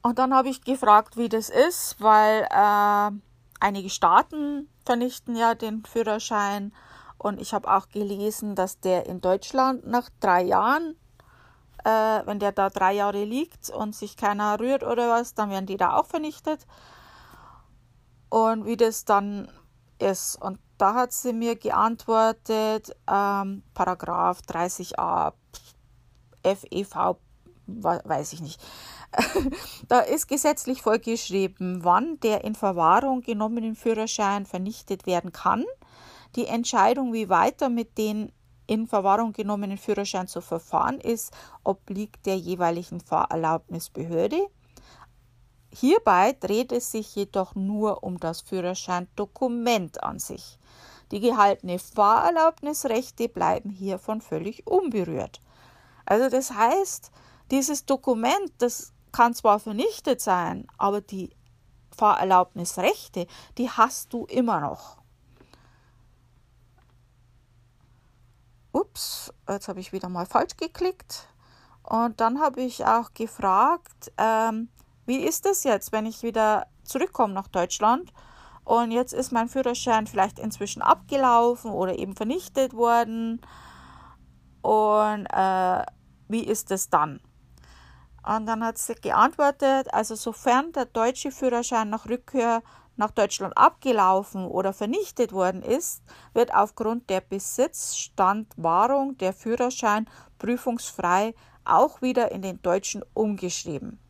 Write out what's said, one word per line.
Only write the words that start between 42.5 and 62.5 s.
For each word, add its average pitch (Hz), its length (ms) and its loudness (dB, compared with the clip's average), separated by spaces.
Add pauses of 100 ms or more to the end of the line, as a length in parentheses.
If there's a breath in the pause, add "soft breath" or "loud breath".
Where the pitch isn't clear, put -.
Fahrerlaubnisbehörde. 165 1500 -2 (1200 soft breath)
Hierbei 240 680 4
dreht 220 320 -2
es 240 200 -4
sich 220 240 -8
jedoch 196 380 -4
nur 208 500 -2
um 180 140 -8
das 165 220 -6
Führerscheindokument 190 1600 -4
an - 160 -6
sich. - 380 -14 (540 loud breath)
Die 208 80 -6
gehaltene 202 600 2
Fahrerlaubnisrechte 285 1500 0
bleiben 180 420 -2
hiervon 196 520 -8
völlig 170 440 -10
unberührt. 202 760 -2 (640 soft breath)
Also 240 240 2
das 262 220 -2
heißt, 240 600 0 (400 soft breath)
dieses 277 340 -2
Dokument, 269 720 0
das - 340 -2 (180)
kann 240 220 4
zwar 208 260 4
vernichtet 254 640 -2
sein, 180 440 -2 (120)
aber 202 240 0
die 190 340 -12 (580)
Fahrerlaubnisrechte, 185 1300 2 (300 loud breath)